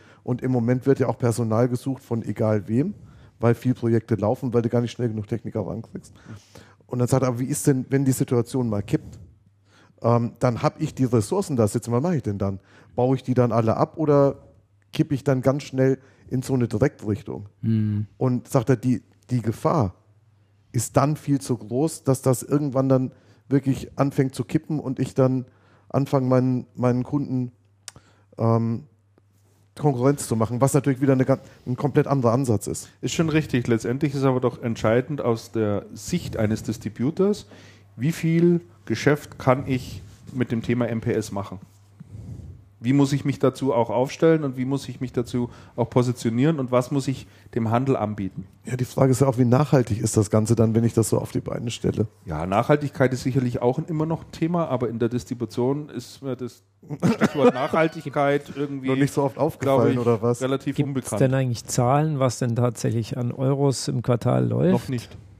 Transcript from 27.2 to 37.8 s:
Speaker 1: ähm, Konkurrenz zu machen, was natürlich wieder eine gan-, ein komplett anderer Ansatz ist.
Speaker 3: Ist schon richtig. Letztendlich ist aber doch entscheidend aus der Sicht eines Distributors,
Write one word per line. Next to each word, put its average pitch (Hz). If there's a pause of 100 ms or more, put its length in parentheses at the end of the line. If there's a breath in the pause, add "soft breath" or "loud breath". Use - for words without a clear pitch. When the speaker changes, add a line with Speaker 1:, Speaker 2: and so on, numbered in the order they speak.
Speaker 1:
ähm, 113 (920)
Konkurrenz 139
zu 120
machen, 113
was 135
natürlich 131
wieder 139
eine 131
gan-, 131 (260 loud breath)
ein 123
komplett 143
anderer 131
Ansatz 120
ist. - (120)
Speaker 3:
Ist 127
schon 165
richtig. 147
Letztendlich 123
ist 139
aber 131
doch 127
entscheidend 123
aus 113
der 104
Sicht -
eines 110
Distributors, 147 (500 loud breath)